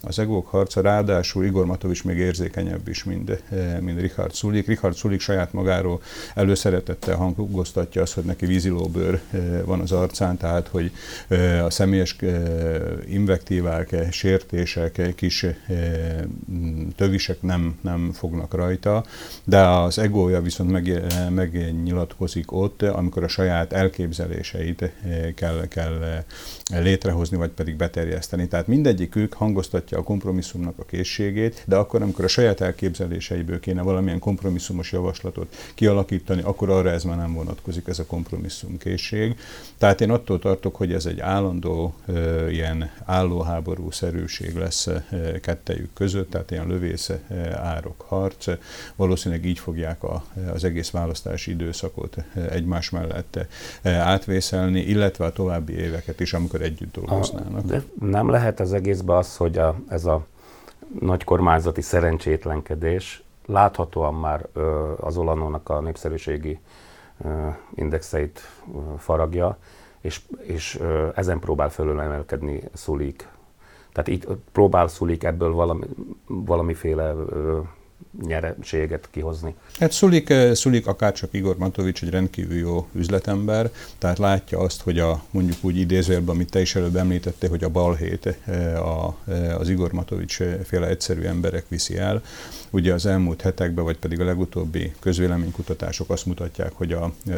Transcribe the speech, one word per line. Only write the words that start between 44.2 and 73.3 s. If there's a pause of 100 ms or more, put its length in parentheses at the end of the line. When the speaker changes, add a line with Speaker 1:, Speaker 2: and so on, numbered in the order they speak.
Speaker 1:
lesz,
ö, (400)
kettejük
között,
tehát
ilyen
lövész,
ö, (180)
árok
harc. (480)
Valószínűleg
így
fogják
a, (300)
az
egész
választási
időszakot, (180)
ö,
egymás
mellett, (440)
ö,
átvészelni,
illetve
a
további
éveket
is,
amikor
együtt
dolgoznának.
Speaker 2:
A,
de (180)
nem
lehet
az
egészben
az,
hogy
a, (120)
ez
a (760)
nagy
kormányzati
szerencsétlenkedés (240)
láthatóan
már,
ö,
az
Olanónak
a
népszerűségi, (640)
ö, (260)
indexeit, (340)
ö, (200)
faragja, (440)
és, (200)
és,
ö,
ezen
próbál
fölülemelkedni (120)
Sulik. (640)